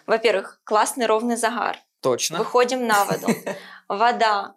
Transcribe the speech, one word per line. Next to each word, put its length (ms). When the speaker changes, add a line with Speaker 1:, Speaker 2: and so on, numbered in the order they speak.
Speaker 1:
Во-первых, 580
классный 420
ровный 300
загар. 420
Speaker 2:
Точно. 380
Speaker 1:
Выходим 480
на 180
воду. 220
Speaker 2:
<laughs> 280
Speaker 1:
Вода, 680